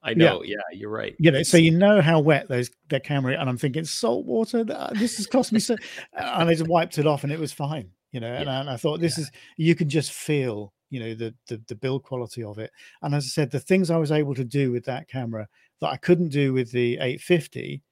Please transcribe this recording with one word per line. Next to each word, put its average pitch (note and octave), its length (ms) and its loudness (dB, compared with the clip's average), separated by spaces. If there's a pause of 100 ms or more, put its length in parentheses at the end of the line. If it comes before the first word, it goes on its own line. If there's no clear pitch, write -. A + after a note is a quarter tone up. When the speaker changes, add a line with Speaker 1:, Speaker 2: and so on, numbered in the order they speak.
Speaker 1:
I A#2 60 -4
Speaker 2:
Yeah. A2+ 60 0
Speaker 1:
know. A2 280 6
Yeah, G2+ 120 -6 (160)
you're G#2 180 -10
right. G#2+ 280 -6
Speaker 2:
You D#3+ 120 8
know, C#3+ 120 2
so E3+ 140 4
Speaker 1:
It's E3 80 10
Speaker 2:
you E3 60 6
know G3 300 6
how D#3+ 180 4
wet D3 300 2
those, B2 240 -2 (160)
their C3+ 100 0
camera, C3+ 400 -2
and C3+ 100 -2
I'm B2 80 -2
thinking, D3 280 -4
"Salt - 420 -4
water? A3+ 380 0
Th-, - 120 -6
uh, - 180 -8
this A3 240 -2
has G#3 100 -8
cost B3+ 240 2
me A3 80 4
so," A#3 160 0 (200)
Speaker 1:
<laughs> - 160 -18
Speaker 2:
and E3 360 0
I E3+ 60 8
just D#3+ 140 -2
wiped E3+ 300 2
it D3+ 80 4
off, D3 160 2
and C#3+ 100 -4
it D#3+ 60 -6
was D#3 140 -6
fine, C#3+ 360 -8 (220)
you C3+ 80 -10
know, A#2 140 -8
and C#3 140 -6
Speaker 1:
Yeah. C3 100 -4
Speaker 2:
I, C3+ 60 -2
and C#3+ 80 -8
I B2+ 60 -6
thought, D3+ 220 -2
"This E3 180 0
Speaker 1:
Yeah. E3 60 -6
Speaker 2:
is," C#3+ 80 -10 (280)
you D#3+ 180 4
can D#3+ 120 0
just C#3+ 220 0
feel, A#2+ 600 -4 (180)
you C3+ 80 -8
know, A2+ 160 -8
the, A2+ 180 -8 (140)
the, A2 220 -10
the A#2 80 -10
build C3 260 -4
quality B2 400 -10
of G#2 160 -12
it. A2 140 -12 (300)
And D3 120 -2
as C#3+ 120 -2
I - 20 -10
said, C#3+ 240 -2
the C3+ 80 -4
things F#3 300 2
I E3 60 2
was D#3 140 0
able D3+ 240 2
to B2+ 100 -2
do C3 280 0
with A#2+ 140 -4
that C3+ 200 -8
camera A#2 400 -8 (340)
that D#3 100 -2
I D#3 80 -6
couldn't F3 320 2
do C#3 220 0
with B2 200 -2
the A#2+ 260 0
eight B2+ 220 -4
fifty - 720 -2